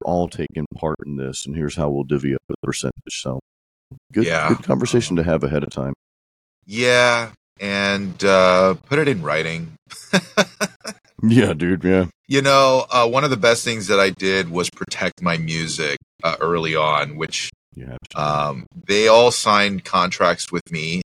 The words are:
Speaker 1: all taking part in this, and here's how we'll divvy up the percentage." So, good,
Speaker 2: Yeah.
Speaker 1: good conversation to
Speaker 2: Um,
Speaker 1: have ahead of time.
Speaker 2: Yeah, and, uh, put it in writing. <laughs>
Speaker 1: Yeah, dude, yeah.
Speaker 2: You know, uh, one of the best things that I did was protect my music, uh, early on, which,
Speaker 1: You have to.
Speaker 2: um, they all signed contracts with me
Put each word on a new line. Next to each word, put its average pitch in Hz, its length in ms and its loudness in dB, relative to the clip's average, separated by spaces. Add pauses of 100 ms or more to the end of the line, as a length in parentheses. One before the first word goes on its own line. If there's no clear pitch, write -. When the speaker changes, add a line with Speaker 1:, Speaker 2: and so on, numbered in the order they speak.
Speaker 1:
all 87 220 0
taking 78 380 -8 (100)
part 80 300 -4
in 71 120 -10
this, 67 280 -10
and 71 100 -10
here's 76 200 -6
how 76 140 -2
we'll 69 140 -2
divvy 67 320 -2
up - 140 -8
the - 120 -8
percentage." - 600 -8
So, 65 180 -8 (720)
good, 107 120 2
Speaker 2:
Yeah. 80 240 0
Speaker 1:
good - 140 -2
conversation 113 520 -2
to 82 80 0
Speaker 2:
Um, 82 40 -2
Speaker 1:
have 80 160 0
ahead 71 200 -2
of - 60 -8
time. 69 240 -8 (720)
Speaker 2:
Yeah, 120 640 2 (280)
and, 101 640 -2
uh, 92 500 6 (120)
put 143 140 0
it 143 80 2
in 107 160 0
writing. 80 500 -4 (380)
<laughs> 190 60 2 (1080)
Speaker 1:
Yeah, 113 300 4
dude, 85 300 -2
yeah. 92 220 4 (220)
Speaker 2:
You 135 160 0
know, 135 480 4
uh, 120 180 4
one 131 140 0
of 143 80 2
the 120 60 0
best 117 260 4
things 110 240 -4
that 101 120 4
I 98 120 4
did 95 400 0
was 87 180 -2
protect - 540 -8
my 85 140 0
music, 80 600 -4 (260)
uh, 82 160 -2
early 82 360 -2
on, 76 420 -2
which, - 320 -8 (260)
Speaker 1:
You 64 120 -18
have 62 100 -16 (140)
to. - 100 -6
Speaker 2:
um, 73 460 -4 (200)
they 104 200 2
all 117 240 8
signed 101 520 0
contracts 90 680 0
with 87 200 -6
me 82 340 -6